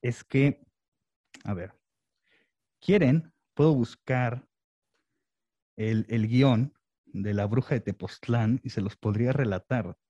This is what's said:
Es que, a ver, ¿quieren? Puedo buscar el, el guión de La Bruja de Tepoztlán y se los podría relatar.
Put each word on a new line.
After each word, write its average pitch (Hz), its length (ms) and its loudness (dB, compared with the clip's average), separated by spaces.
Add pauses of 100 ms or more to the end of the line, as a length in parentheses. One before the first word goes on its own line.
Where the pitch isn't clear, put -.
Es 123 220 -6
que, 135 420 0 (760)
a 104 100 -6
ver, 90 200 -10 (1040)
¿quieren? 165 540 2 (200)
Puedo 151 200 4
buscar 123 720 -4 (1300)
el, 110 340 -2
el 110 180 0
guión 123 460 2 (320)
de 101 280 -6
La 101 140 -2
Bruja 113 280 -2
de 107 60 -4
Tepoztlán 117 800 -4
y 131 60 -8
se 110 120 -6
los 101 140 -6
podría 117 380 -2
relatar. 107 640 -4 (120)